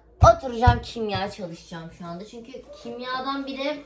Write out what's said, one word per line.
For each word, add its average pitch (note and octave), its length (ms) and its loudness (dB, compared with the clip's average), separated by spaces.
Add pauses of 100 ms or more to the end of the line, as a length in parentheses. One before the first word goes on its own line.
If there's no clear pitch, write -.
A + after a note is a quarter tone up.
(360)
oturacağım, A#3+ 460 2
kimya G3+ 500 -4
çalışacağım E3+ 640 -14
şu F3 80 -14
anda. F3 200 -12
Çünkü A#3 260 -18 (320)
kimyadan C4 600 -6
bir C4+ 120 -8
de C#4+ 280 -4